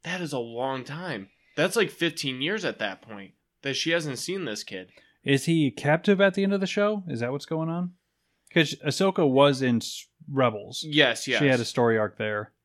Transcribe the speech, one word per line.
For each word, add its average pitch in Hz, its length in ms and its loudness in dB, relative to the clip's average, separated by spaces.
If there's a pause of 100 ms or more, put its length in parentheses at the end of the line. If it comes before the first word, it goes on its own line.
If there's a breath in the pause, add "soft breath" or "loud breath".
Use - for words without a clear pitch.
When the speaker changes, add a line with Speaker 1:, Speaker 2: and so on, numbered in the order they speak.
Speaker 1:
that 180 180 -8
is 156 120 -6
a 139 60 -4
long 123 460 -4
time. 139 440 -10 (280)
That's, 180 200 0
like, 190 140 2
fifteen 143 520 -4
years 185 220 -4
at 120 160 -4
that 98 220 -6
point 101 300 -16 (300)
that 139 120 -6
she 160 160 -4
hasn't 156 280 -2
seen 185 260 -6
this 107 180 -6
kid. 92 280 -12 (340 soft breath)
Speaker 2:
Is 139 220 2
he 160 240 2
captive 170 500 2
at 196 140 4
the 196 100 0
end 196 80 0
of 196 80 0
the 196 60 -2
show? 208 420 -2
Is 127 120 -6
that 120 120 -2
what's 143 140 -8
going 160 220 -4
on? 175 240 -4 (600)
'Cause 165 220 4 (120)
Ahsoka 185 420 2
was 135 340 6
in 123 140 2
S-, - 300 -6 (240)
Rebels. 120 560 -2
Speaker 1:
Yes, 143 400 4
yes. 120 140 2
Speaker 2:
She 143 80 4
had 127 120 4
a 117 40 -2
story 117 340 2
arc 104 200 -2
there. 107 340 -6 (120)